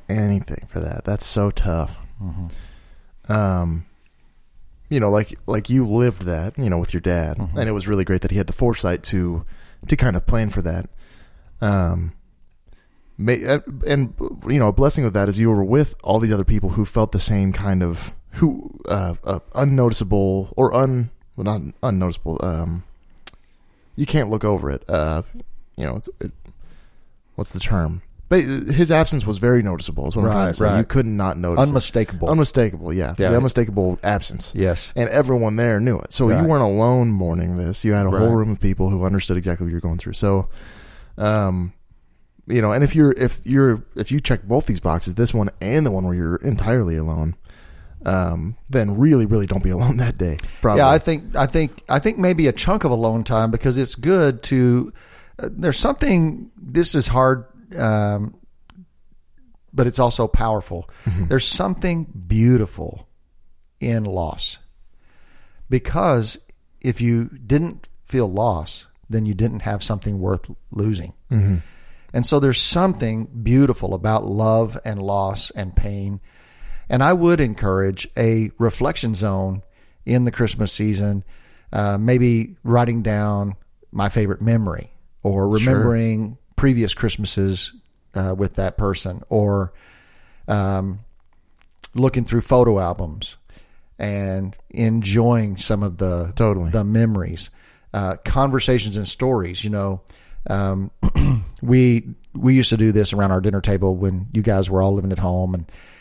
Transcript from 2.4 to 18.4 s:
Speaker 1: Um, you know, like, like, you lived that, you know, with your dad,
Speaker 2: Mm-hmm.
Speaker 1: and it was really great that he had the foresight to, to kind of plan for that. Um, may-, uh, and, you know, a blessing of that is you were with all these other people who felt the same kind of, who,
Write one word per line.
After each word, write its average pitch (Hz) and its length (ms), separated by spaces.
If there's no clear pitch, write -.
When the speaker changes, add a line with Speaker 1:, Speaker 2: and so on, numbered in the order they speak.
Speaker 1:
Um, 90 540
you 143 120
know, 104 100
like, 104 360
like, 107 240
you 127 160
lived 110 360
that, 87 360
you 123 120
know, 87 80
with 87 160
your 85 60
dad, 82 380
Speaker 2:
Mm-hmm. 95 200
Speaker 1:
and 113 100
it 107 40
was 101 160
really 98 160
great 92 180
that - 80
he 98 60
had 98 100
the - 60
foresight 90 520
to, 87 400
to 151 80
kind 110 200
of - 100
plan 113 240
for 98 120
that. 85 260
Um, 87 520
may-, 120 280
uh, 147 140
and, 139 280
you 139 120
know, 113 100
a 104 40
blessing 135 320
of 107 100
that 101 140
is 101 120
you 113 100
were 101 140
with 139 400
all 107 160
these 110 120
other 98 120
people 95 260
who 104 140
felt - 280
the 107 60
same 98 340
kind 95 300
of, 85 320
who, - 460